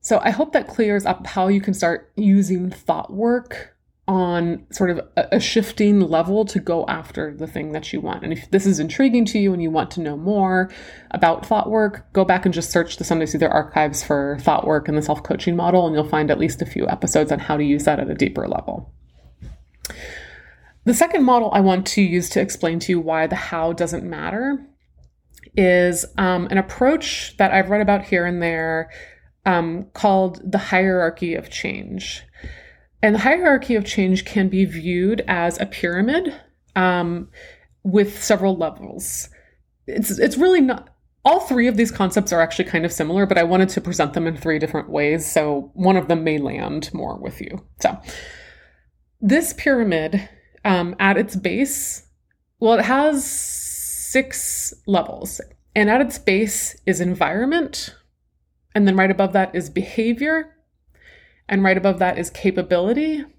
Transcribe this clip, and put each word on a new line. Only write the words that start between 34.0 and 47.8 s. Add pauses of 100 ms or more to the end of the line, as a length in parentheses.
can
be
viewed
as
a
pyramid, (380)
um, (520)
with
several
levels. (560)
It's,
it's
really
not, (340)
all
three
of
these
concepts
are
actually
kind
of
similar,
but
I
wanted
to
present
them
in
three
different
ways,
so
one
of
them
may
land
more
with
you. (160)